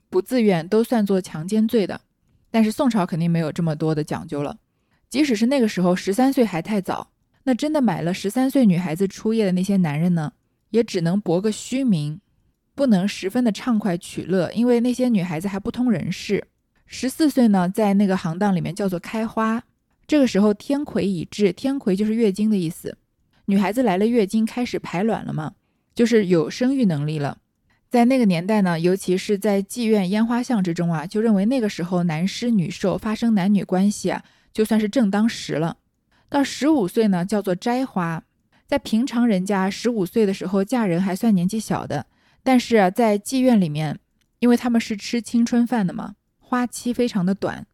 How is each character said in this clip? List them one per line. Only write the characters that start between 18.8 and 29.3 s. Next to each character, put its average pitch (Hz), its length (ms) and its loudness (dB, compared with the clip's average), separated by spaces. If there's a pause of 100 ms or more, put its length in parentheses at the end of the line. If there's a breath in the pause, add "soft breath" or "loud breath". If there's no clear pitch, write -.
做 180 100 -4
开 226 280 -6
花。 220 380 -2 (420)
这 302 120 2
个 269 80 6
时 190 140 2
候 208 140 4
天 277 300 -4
癸 190 200 -2
已 180 200 -2
至， 202 280 0
天 269 260 -4
癸 196 180 0
就 208 80 0
是 214 100 0
月 226 160 2
经 208 180 0
的 214 80 2
意 170 140 -2
思。 - 260 -12 (520)
女 196 100 2
孩 196 140 2
子 254 120 0
来 190 120 2
了 196 100 2
月 233 200 2
经， 220 180 0
开 247 200 -4
始 233 120 -6
排 175 280 -4
卵 220 200 -2
了 - 80 -8
嘛， 147 220 -6 (400)
就 233 100 2
是 226 220 4
有 170 240 2
生 254 240 -2
育 262 100 0
能 151 220 0
力 156 140 -4
了。 139 180 -6 (500)
在 240 180 4
那 262 120 4
个 247 60 2
年 175 200 2
代 214 180 2
呢， 175 180 0
尤 175 160 2
其 185 200 -2
是 202 220 -2